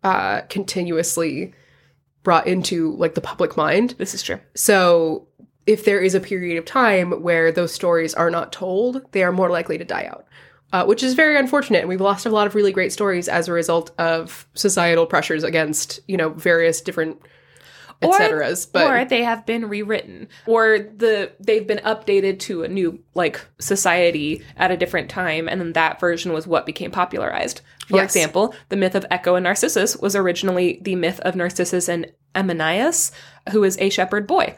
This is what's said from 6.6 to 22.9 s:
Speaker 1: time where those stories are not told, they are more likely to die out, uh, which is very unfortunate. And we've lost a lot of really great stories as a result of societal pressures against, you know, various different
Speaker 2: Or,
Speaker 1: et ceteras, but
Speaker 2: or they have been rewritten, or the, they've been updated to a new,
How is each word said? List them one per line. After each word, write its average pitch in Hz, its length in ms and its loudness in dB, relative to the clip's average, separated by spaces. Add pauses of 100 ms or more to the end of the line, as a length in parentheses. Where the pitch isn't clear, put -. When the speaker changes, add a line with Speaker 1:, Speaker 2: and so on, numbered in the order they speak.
Speaker 1:
time 196 460 2 (120)
where 165 280 2
those 170 220 -2
stories 165 420 0
are 170 160 2
not 170 200 -4
told, 233 600 -4
they 190 100 2
are 180 80 2
more 180 180 0
likely 175 300 -2
to 175 60 -10
die - 260 -6
out, - 140 -18 (480)
uh, 180 120 2
which 214 180 4
is 254 120 2
very 302 220 4
unfortunate. 269 420 2
And 160 100 -4
we've 185 120 -2
lost 196 260 0
a - 40 -2
lot 208 160 2
of 196 80 -4
really 202 160 4
great 185 220 0
stories 185 340 -2
as 170 200 -2
a 175 60 -4
result 165 460 0
of 165 560 -2
societal 170 520 2
pressures 156 360 0
against, 160 640 -2
you 190 100 -4
know, 160 120 0
various 165 520 2
different 160 380 -6 (840)
Speaker 2:
Or, 381 200 4
Speaker 1:
et 427 100 4
ceteras, 294 400 -2
but 320 200 4
Speaker 2:
or 254 140 2
they 240 180 0
have 226 220 -2
been 226 240 -4
rewritten, 208 580 -6 (180)
or 220 340 6
the, 208 600 0
they've 214 260 0
been 208 140 -2
updated 196 640 0
to 175 220 -6
a - 40 -6
new, 175 320 -2 (160)